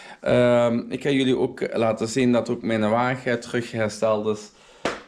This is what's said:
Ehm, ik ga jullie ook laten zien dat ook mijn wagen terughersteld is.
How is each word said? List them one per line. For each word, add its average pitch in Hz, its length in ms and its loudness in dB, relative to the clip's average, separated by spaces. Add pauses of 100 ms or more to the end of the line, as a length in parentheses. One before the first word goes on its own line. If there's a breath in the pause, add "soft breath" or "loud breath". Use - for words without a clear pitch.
(220 loud breath)
Ehm, 120 680 4
ik 123 120 -8
ga 143 80 -2
jullie 135 280 2
ook - 400 -2
laten 113 300 0
zien 123 240 2
dat 117 180 2
ook 120 120 -4
mijn 107 280 0
wagen 123 500 0
terughersteld 110 1000 -2
is. - 140 -18 (560 loud breath)